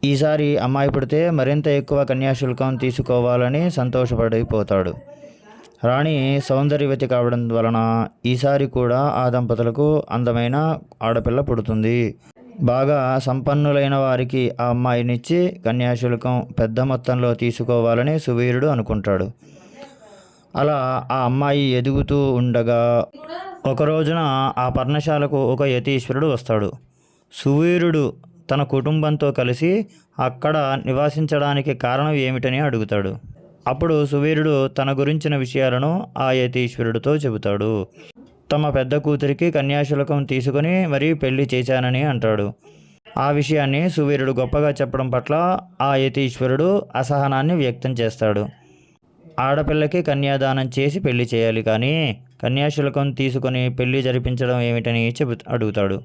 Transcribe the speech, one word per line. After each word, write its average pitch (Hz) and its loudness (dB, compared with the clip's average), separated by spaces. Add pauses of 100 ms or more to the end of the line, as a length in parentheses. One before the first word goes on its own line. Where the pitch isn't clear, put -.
ఈసారి 147 2
అమ్మాయి 135 2
పుడితే 143 0
మరింత 147 2
ఎక్కువ 143 2
కన్యాశుల్కం 131 0
తీసుకోవాలని 123 0
సంతోషపడిపోతాడు. 113 0 (920)
రాణి 139 2
సౌందర్యవతి 139 0
కావడం 120 0
వలన 113 0 (180)
ఈసారి 139 2
కూడా 127 0
ఆ 127 0
దంపతులకు 120 0
అందమైన 120 0 (240)
ఆడపిల్ల 117 0
పుడుతుంది. 113 0 (460)
బాగా 131 2
సంపన్నులైన 139 0
వారికి 131 0
ఆ 120 0
అమ్మాయినిచ్చి 123 0
కన్యాశుల్కం 120 0 (100)
పెద్ద 113 0
మొత్తంలో 127 0
తీసుకోవాలని 120 0
సువీరుడు 123 0
అనుకుంటాడు. 104 0 (1300)
అలా 131 0
ఆ 131 0
అమ్మాయి 143 2
ఎదుగుతూ 135 2
ఉండగా 120 2 (600)
ఒక 135 0
రోజున 151 0
ఆ 127 0 (100)
పర్ణశాలకు 143 0
ఒక 131 0
యతీశ్వరుడు 131 0
వస్తాడు. 113 0 (600)
సువీరుడు 160 2 (340)
తన 139 2
కుటుంబంతో 147 0
కలిసి 160 0 (320)
అక్కడ 135 -2
నివాసించడానికి 143 0
కారణం 135 -2
ఏమిటని 131 -2
అడుగుతాడు. 107 -2 (500)
అప్పుడు 147 0
సువీరుడు 147 2
తన 135 -2
గురించిన 147 0
విషయాలను 135 0 (100)
ఆ 131 0
యతీశ్వరుడితో 123 0
చెబుతాడు. 107 -2 (680)
తమ 147 0
పెద్ద 131 0
కూతురికి 147 0
కన్యాశుల్కం 143 0
తీసుకుని 143 0
మరీ 151 0
పెళ్లి 135 0
చేశానని 127 0
అంటాడు. 110 0 (640)
ఆ 139 2
విషయాన్ని 147 0
సువీరుడు 143 0
గొప్పగా 139 0
చెప్పడం 131 -2
పట్ల 156 0 (220)
ఆ 139 2
యతీశ్వరుడు 135 0 (100)
అసహనాన్ని 139 0
వ్యక్తం 131 -2
చేస్తాడు. 110 0 (920)
ఆడపిల్లకి 151 0
కన్యాదానం 135 0
చేసి 143 0
పెళ్లి 123 0
చేయాలి 113 2
కానీ 123 0 (180)
కన్యాశుల్కం 139 0
తీసుకొని 127 -2
పెళ్లి 127 0
జరిపించడం 123 0
ఏమిటని 117 0
చెబు-, 120 -2 (100)
అడుగుతాడు. 104 0